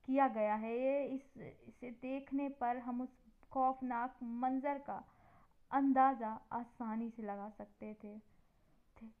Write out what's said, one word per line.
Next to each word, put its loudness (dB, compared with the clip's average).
किया 4
गया 2
है। -2
ये 2
इस, -4
इसे -12
देखने -4
पर -2
हम -4
उस -6
खौफनाक 0
मंजर 0
का -10
अंदाज़ा 6
आसानी -4
से -10
लगा -6
सकते -12
थे, -14
थे। -18